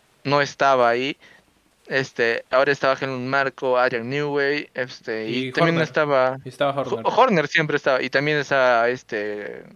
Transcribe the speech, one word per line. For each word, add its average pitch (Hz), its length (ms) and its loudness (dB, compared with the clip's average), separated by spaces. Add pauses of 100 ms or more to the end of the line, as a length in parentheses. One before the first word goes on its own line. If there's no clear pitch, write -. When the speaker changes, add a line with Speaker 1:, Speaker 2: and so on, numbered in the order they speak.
(240)
Speaker 1:
no 143 180 2
estaba 139 480 2
ahí. 127 280 -2 (680)
Este, 120 640 -2
ahora 139 240 4
estaba 135 260 0
Helmut 131 300 -6
Marko, 135 480 0
Adrian 123 320 -2
Newey, 143 640 -2
este, 113 560 -8
y 127 200 -4
Speaker 2:
Y - 40 -12
Speaker 1:
también 165 220 2
no 165 60 0
Speaker 2:
Horner. 156 60 -2
Speaker 1:
estaba 135 560 0
Speaker 2:
Y 131 60 -14
estaba 139 320 -2
Speaker 1:
Ho-, 131 140 -4
Speaker 2:
Horner. - 100 -4
Speaker 1:
Horner 190 420 4
siempre 147 300 0
estaba, 131 240 0
y 131 80 -4
también 147 300 0
estaba, 127 500 2
este, 104 760 -8 (120)